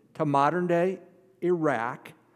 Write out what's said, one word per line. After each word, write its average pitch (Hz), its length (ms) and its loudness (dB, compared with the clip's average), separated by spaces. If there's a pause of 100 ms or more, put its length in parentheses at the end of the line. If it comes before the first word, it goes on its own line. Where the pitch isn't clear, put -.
(140)
to 160 100 -4
modern-day 170 760 0 (420)
Iraq. 147 720 -2 (240)